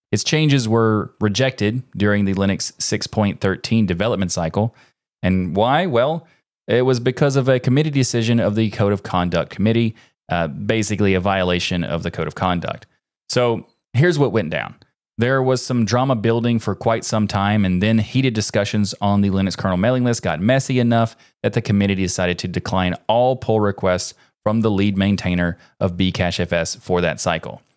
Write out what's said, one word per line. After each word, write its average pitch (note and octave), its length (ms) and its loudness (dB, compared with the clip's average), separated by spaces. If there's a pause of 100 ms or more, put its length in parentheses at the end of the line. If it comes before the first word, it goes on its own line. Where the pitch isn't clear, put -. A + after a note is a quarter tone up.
(100)
Its - 140 -2
changes C#3+ 420 2
were A2 540 2
rejected G#2+ 640 0 (140)
during G#2 280 2
the G2 100 0
Linux G2 460 -2
six - 260 -4
point G#2 360 -2
thirteen G#2+ 420 0
development F#2+ 480 -2
cycle. F#2 420 -2 (480)
And F2+ 320 0
why? B2+ 300 2
Well, D3+ 420 0 (400)
it A#2+ 160 2
was B2+ 160 2
because C3+ 380 0
of C3 100 2
a B2+ 140 4
committee D3 300 2
decision A#2+ 500 2
of G#2 140 2
the A2 160 2
Code G2+ 240 0
of G2 80 -4
Conduct F2 480 -2
Committee, A2+ 440 0 (360)
uh, E2+ 160 0
basically G2+ 680 0
a F#2 60 0
violation F2+ 640 0
of E2+ 220 -6
the F2+ 60 -6
Code D#2+ 180 -6
of - 80 -10
Conduct. F2+ 500 -4 (420)
So A#2+ 380 0 (260)
here's D3+ 260 2
what B2+ 140 2
went F#2+ 180 -2
down. B1 260 -8 (420)
There C3 240 2
was C3 220 0
some A#2+ 200 0
drama B2 320 2
building A2+ 420 0
for G#2 160 -4
quite A2+ 300 0
some G#2+ 220 0
time, G2+ 380 2
and F2+ 180 0
then A2+ 160 4
heated B2+ 340 0
discussions G#2 680 -2
on G2+ 200 2
the G2+ 100 2
Linux F#2+ 260 0
kernel F#2+ 200 0
mailing B2 280 2
list A#2+ 180 0
got D#2+ 180 -2
messy B2+ 380 0
enough A#2 380 2 (260)
that A2+ 100 0
the A#2 80 0
committee G2+ 360 2
decided F2+ 420 -2
to F#2+ 100 -6
decline F2+ 460 -2 (120)
all B2 300 2
pull A2 240 0
requests G2 540 -2 (300)
from A2 180 0
the A2 80 2
lead G2 260 0
maintainer F2+ 640 0 (200)
of F2+ 180 -2
Bcache F#2 440 0
F E2+ 120 -4
S E2 240 -2
for F2+ 240 -2
that E2+ 200 -2
cycle. D#2+ 400 -4 (160)